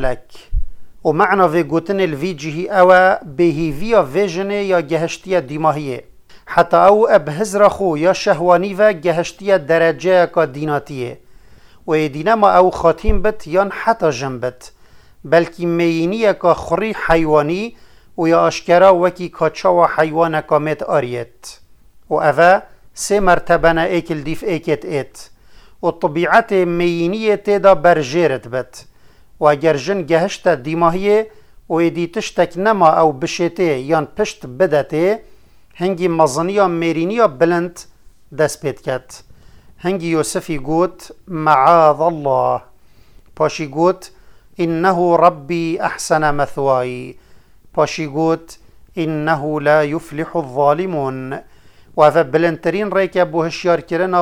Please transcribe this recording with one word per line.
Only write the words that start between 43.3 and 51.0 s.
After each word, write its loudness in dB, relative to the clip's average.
پاشی -4
گوت: 0
«ئینەه -2
ڕەبی 0
ئەحسەنە -2
مەثوایی.» -4
پاشی -2
گوت: -2
«ئینەه -2
لا 4
یوفلیح -6
الظالیمون.» -2